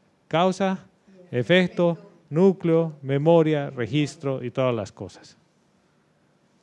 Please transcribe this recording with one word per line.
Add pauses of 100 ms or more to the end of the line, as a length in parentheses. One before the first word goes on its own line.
(280)
causa, (460)
efecto, (320)
núcleo,
memoria,
registro
y
todas
las
cosas. (1300)